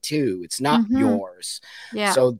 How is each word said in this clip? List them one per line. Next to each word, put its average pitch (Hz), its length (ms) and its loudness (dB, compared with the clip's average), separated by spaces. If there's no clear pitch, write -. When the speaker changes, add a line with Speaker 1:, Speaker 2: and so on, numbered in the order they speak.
Speaker 1:
too. 123 420 -2
It's - 160 -8
not 151 220 2
Speaker 2:
Mm-hmm. 214 160 0
Speaker 1:
yours." 95 640 -2
Speaker 2:
Yeah. 208 200 0
Speaker 1:
So 127 260 4